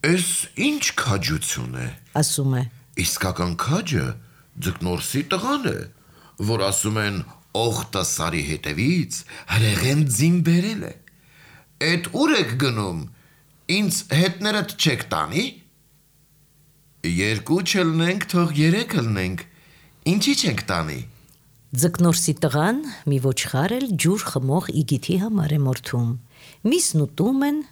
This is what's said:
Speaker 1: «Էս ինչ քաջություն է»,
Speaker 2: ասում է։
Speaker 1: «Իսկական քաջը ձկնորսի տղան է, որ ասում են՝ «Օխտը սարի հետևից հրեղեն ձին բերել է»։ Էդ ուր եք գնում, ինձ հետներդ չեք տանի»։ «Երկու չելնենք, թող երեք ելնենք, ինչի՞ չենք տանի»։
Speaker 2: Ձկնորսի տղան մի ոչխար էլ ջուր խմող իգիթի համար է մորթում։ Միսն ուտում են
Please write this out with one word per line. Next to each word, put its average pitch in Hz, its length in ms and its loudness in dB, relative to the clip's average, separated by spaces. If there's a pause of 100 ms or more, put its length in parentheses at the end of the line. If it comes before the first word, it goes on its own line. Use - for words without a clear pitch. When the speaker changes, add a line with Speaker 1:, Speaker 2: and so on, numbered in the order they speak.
Speaker 1:
«Էս 175 260 2 (280)
ինչ 294 280 0 (100)
քաջություն 78 800 -2
է», 62 140 -6 (240)
Speaker 2:
ասում 139 420 0
է։ 123 100 0 (300)
Speaker 1:
«Իսկական 87 640 -2
քաջը 151 480 0 (460)
ձկնորսի 90 760 -4
տղան 233 480 -2
է, - 40 -6 (680)
որ 104 240 0
ասում 107 320 0
են՝ 101 180 -2 (280)
«Օխտը 107 560 -2
սարի 80 400 -2
հետևից 85 680 -2 (340)
հրեղեն 110 560 2
ձին 139 340 2
բերել 175 460 2
է»։ - 60 -8 (920)
Էդ 170 300 2
ուր 294 200 2
եք 180 240 2
գնում, 110 460 0 (680)
ինձ 190 280 2 (100)
հետներդ 185 680 0
չեք 127 300 0
տանի»։ 85 360 -2 (1600)
«Երկու 101 560 0
չելնենք, 175 680 0
թող 175 260 2
երեք 170 400 2
ելնենք, 98 480 0 (640)
ինչի՞ 202 300 4
չենք 127 260 0
տանի»։ 78 380 -2 (720)
Speaker 2:
Ձկնորսի 165 640 2
տղան 160 420 2 (240)
մի 143 160 2
ոչխար 135 560 0
էլ 262 120 -2 (120)
ջուր 190 240 2
խմող 135 480 0
իգիթի 147 480 0
համար 190 320 0
է 151 100 2
մորթում։ 123 500 0 (500)
Միսն 226 420 2
ուտում 254 400 2
են 294 160 2 (140)